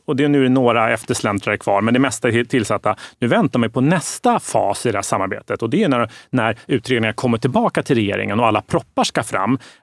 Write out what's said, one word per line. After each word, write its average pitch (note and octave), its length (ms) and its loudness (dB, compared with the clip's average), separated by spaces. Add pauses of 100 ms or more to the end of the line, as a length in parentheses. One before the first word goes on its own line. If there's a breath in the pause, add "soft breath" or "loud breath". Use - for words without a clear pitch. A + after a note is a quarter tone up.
och D3 120 -4
det D3 80 2
är D3 40 2
nu C#3 200 4
några A#2+ 440 4
eftersläntrare G#2+ 680 -2
kvar, G2+ 220 0
men A2+ 140 2
det B2+ 60 4
mesta C3 280 0
är A#2 160 2
tillsatta. G#2+ 520 -2 (220 loud breath)
Nu A#2+ 100 -2
väntar D3 300 2
man A2+ 120 0
på B2+ 100 -4
nästa F3+ 600 0
fas G2+ 460 -2
i A#2+ 40 2
det G2+ 80 -2
här G2 40 -2
samarbetet, G2+ 600 -4
och A2+ 80 -2
det F#3 120 0
är F#3+ 60 2
när, A#2+ 220 0 (200 loud breath)
när A2+ 260 0 (100)
utredningar A#2 460 0
kommer A#2 260 0
tillbaka E3 440 0
till C#3 140 0
regeringen G2+ 440 -2
och A#2+ 60 4
alla G#2 140 2
proppar - 440 -2
ska - 180 0
fram. G#2+ 360 -2 (240 loud breath)